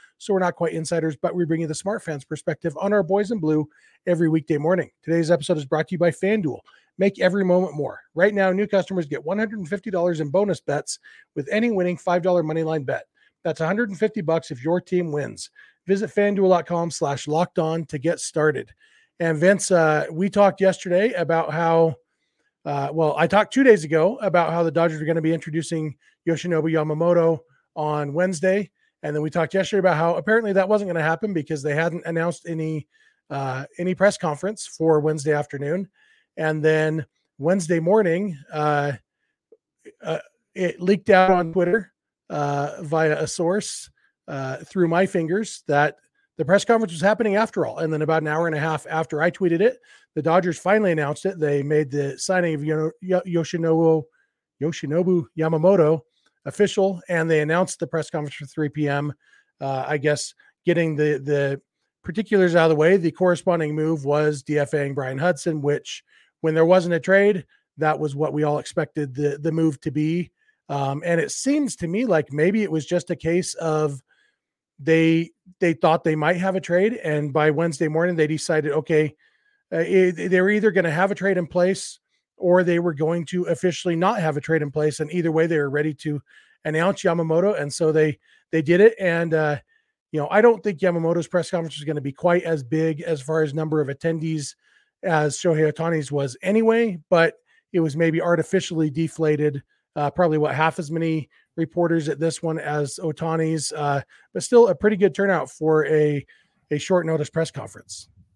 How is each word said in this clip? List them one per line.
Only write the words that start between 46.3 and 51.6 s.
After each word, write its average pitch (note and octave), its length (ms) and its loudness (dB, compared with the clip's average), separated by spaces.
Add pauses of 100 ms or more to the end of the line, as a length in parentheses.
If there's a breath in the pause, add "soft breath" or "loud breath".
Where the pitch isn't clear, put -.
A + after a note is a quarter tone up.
the D#3 80 -4
press F#3+ 200 4
conference A3+ 260 2
was E3 100 -10
happening G#3 340 2
after G#3 300 0
all. A2 140 -8
And D#3+ 140 -2
then D3+ 80 -2
about D#3 220 0
an D#3 40 -4
hour D#3+ 200 0
and D#3+ 80 -2
a D3 40 -2
half D#3 300 -4
after D#3+ 320 -4
I F3 100 4
tweeted E3+ 300 0
it, B3 160 2 (380 soft breath)
the D#3 80 -2
Dodgers E3+ 340 2
finally G3+ 340 2
announced D3+ 340 -2
it. F#3+ 140 -4
They D3 220 0